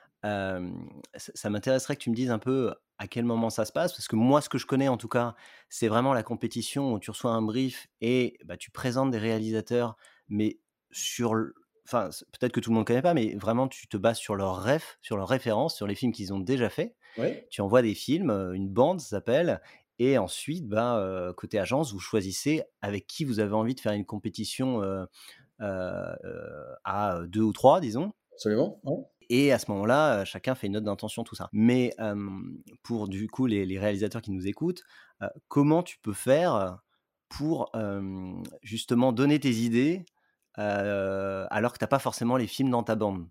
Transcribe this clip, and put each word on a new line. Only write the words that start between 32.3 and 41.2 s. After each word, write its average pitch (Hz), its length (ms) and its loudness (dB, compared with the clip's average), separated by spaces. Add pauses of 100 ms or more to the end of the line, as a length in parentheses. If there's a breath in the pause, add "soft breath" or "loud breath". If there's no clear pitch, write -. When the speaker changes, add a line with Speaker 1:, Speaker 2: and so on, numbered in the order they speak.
Speaker 1:
pour 107 240 -4
du 101 220 -6
coup 131 180 -2
les, 101 180 0
les 95 140 -4
réalisateurs 104 440 -2
qui 101 100 -8
nous 92 160 -4
écoutent, 156 340 -4 (400 soft breath)
euh, - 60 -6 (180)
comment 151 380 4
tu - 160 -14
peux 104 140 -6
faire 123 680 2 (480)
pour, 147 480 -2
euh, 95 560 -4 (300)
justement 120 500 2
donner 143 260 4
tes 131 140 2
idées, 123 520 2 (540)
euh, 98 920 -2